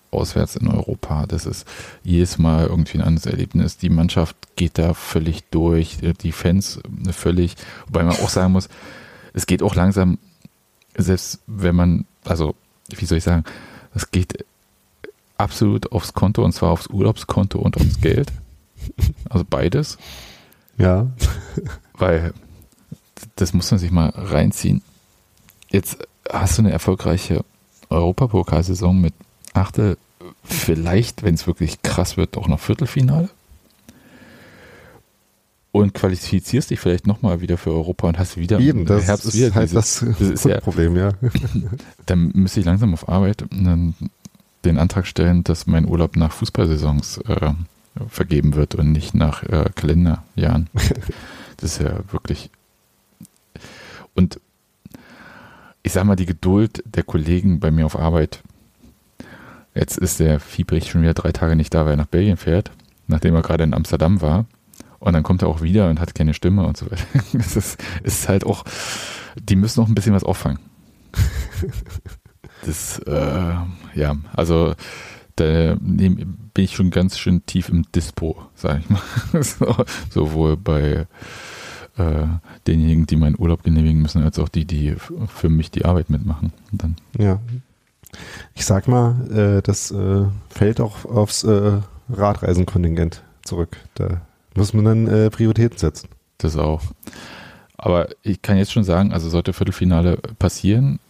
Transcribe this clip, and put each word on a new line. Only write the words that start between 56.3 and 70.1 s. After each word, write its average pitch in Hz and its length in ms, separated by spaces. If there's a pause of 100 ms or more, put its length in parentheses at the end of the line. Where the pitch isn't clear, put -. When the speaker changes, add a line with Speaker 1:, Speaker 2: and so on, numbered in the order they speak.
Speaker 1:
der - 160
Kollegen 87 580
bei 82 100
mir 80 140
auf - 140
Arbeit. 82 420 (1300)
Jetzt - 240
ist - 220
der 78 200
Fiebrich - 500
schon 82 120
wieder 82 100
drei 82 200
Tage 82 240
nicht 78 180
da, 82 100
weil 76 80
er 73 60
nach 76 80
Belgien 92 320
fährt, 85 320 (380)
nachdem 82 260
er 82 80
gerade 82 220
in 78 100
Amsterdam 85 480
war. 85 240 (540)
Und 92 120
dann 82 100
kommt 90 200
er 87 60
auch 80 120
wieder 90 300
und 80 100
hat 85 140
keine 78 180
Stimme 90 340
und 76 120
so - 120
weiter. - 140 (140)
<laughs> - 160
Das 113 220
ist, - 220 (260)
ist - 260
halt 98 160
auch, - 180 (720)
die - 200
müssen 107 240
noch 110 80
ein 110 60
bisschen 101 200